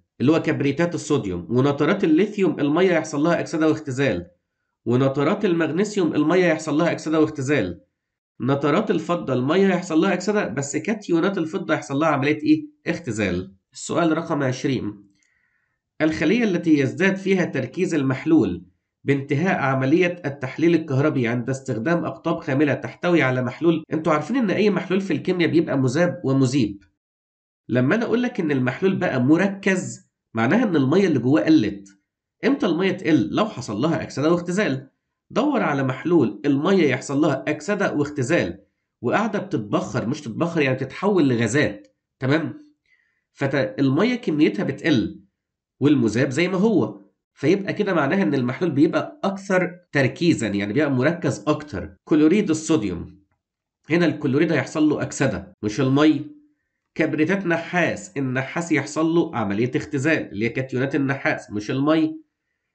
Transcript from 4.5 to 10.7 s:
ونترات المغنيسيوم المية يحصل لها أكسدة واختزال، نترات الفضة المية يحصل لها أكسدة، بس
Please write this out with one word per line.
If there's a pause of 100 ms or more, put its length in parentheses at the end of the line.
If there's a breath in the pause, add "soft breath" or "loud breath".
ونترات
المغنيسيوم
المية
يحصل
لها
أكسدة
واختزال، (600)
نترات
الفضة
المية
يحصل
لها
أكسدة،
بس